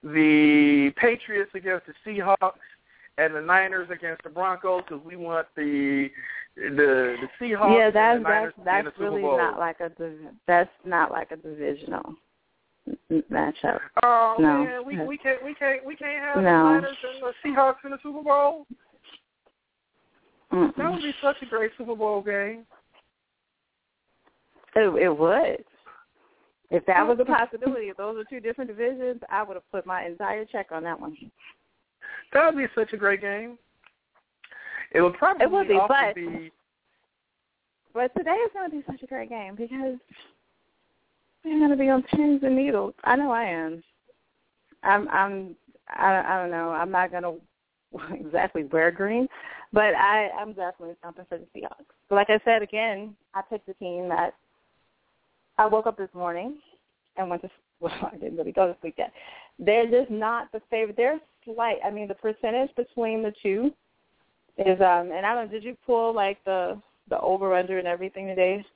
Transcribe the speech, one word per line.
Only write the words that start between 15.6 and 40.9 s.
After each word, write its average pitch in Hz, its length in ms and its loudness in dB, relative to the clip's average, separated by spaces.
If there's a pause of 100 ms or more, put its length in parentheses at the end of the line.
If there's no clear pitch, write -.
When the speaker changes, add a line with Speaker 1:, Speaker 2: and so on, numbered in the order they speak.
Speaker 1:
we 302 120 -12
can't 285 260 -8
have 285 140 -2
Speaker 2:
No. 285 60 2
Speaker 1:
the 180 60 6 (300)
Niners 180 240 -6
and 262 180 -10
the 247 120 -6 (100)
Seahawks 269 400 2
in 277 80 -12
the 269 100 -10
Super 294 220 -12
Bowl. 285 420 2 (1900)
Speaker 2:
Mm-mm. 349 240 4
Speaker 1:
That 302 160 -2
would 339 80 -6
be 294 200 -6
such 285 200 0
a 269 40 -14
great 226 320 -4
Super 233 180 -8
Bowl 208 260 -2
game. 208 440 -6 (2000)
Speaker 2:
It, 190 260 4
it 165 140 2
would. 170 480 2 (1040)
If 165 140 0
that 185 220 4
was 240 120 2
a 254 60 2
possibility, 240 640 -2
if 190 80 -14
those 208 180 -8
were 220 100 -10
two 247 140 -14
different 240 300 -8
divisions, 247 600 -4
I 196 120 -2
would 202 140 -8
have - 160 -16
put 190 160 -8
my 185 180 -6
entire 196 400 -6
check 208 260 -8
on 160 120 -8
that 165 160 -8
one. 156 180 -14 (1120)
Speaker 1:
That 285 140 6
would 320 120 2
be 269 180 -2
such 220 180 -2
a 220 40 -10
great 196 240 0
game. 214 360 -8 (1300)
It 165 100 4
would 175 140 4
probably 349 300 4
Speaker 2:
It - 60 2
would 392 160 2
be, 214 80 4
Speaker 1:
also 196 120 4
Speaker 2:
but, 262 280 2
Speaker 1:
be 165 360 -10 (1400)
Speaker 2:
but 247 220 -2
today 330 200 -2
is 453 180 0
gonna 370 160 -6
be 294 160 -10
such 262 160 -12
a 254 60 -18
great 233 220 -10
game 208 260 -12
because 254 420 -6 (1500)